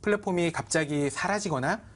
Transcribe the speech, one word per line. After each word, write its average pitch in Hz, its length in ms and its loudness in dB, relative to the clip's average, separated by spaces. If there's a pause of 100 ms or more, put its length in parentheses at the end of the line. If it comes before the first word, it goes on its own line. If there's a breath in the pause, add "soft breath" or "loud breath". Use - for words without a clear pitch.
플랫폼이 190 500 2
갑자기 147 580 0
사라지거나, 185 720 -2 (140 loud breath)